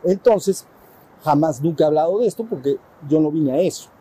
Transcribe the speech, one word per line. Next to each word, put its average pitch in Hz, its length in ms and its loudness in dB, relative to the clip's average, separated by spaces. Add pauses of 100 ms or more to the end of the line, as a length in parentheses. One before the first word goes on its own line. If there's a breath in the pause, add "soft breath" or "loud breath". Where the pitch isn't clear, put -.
entonces, 190 600 0 (560)
jamás 151 380 0
nunca 156 240 0
he - 20 4
hablado 165 340 0
de 240 60 0
esto 226 220 -6
porque 139 300 -4 (300)
yo 156 120 2
no 151 100 2
vine 147 220 -2
a 139 60 0
eso. - 320 -4 (100)